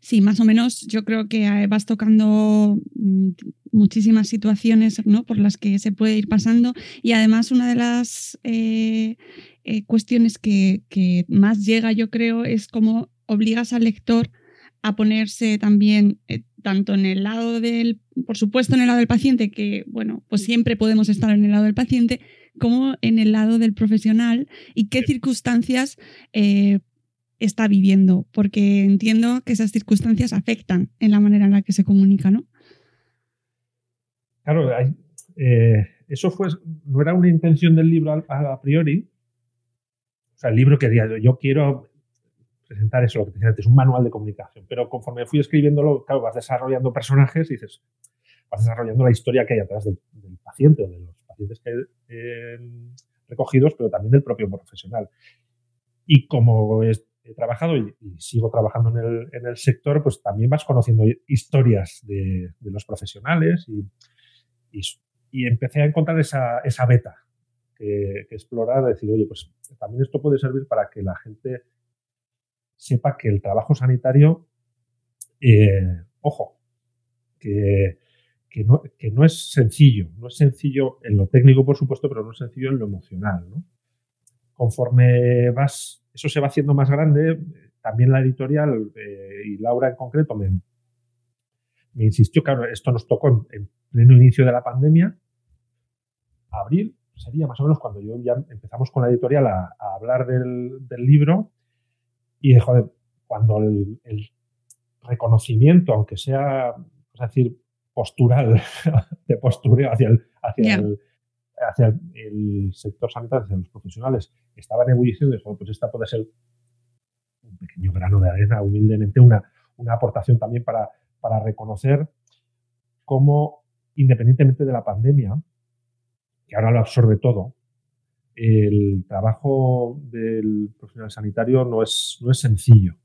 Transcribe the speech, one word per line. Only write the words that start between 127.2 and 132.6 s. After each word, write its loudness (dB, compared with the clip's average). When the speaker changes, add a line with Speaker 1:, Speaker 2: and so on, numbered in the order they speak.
Speaker 2:
el 0
trabajo -2
del -6
profesional -20
sanitario -2
no -2
es, -6
no 0
es 2
sencillo. 4